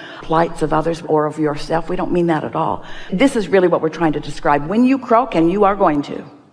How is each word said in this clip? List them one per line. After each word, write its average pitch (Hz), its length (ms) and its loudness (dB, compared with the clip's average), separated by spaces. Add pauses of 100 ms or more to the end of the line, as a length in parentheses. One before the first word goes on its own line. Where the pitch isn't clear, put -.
(200)
plights 165 420 0
of 151 100 0
others 156 340 -2
or 151 200 2
of 147 120 -6
yourself. 151 500 -2
We 180 80 -4
don't 170 160 -4
mean 175 140 2
that 156 180 0
at 120 120 -6
all. 147 260 -2 (300)
This 247 240 2
is 190 120 -2
really 180 200 4
what 165 120 2
we're 160 80 0
trying 160 240 0
to 147 80 -2
describe. 147 480 -2
When 220 160 4
you 262 140 4
croak, 233 380 2
and 165 140 4
you 202 140 2
are 202 120 4
going 156 260 2
to - 220 -10 (280)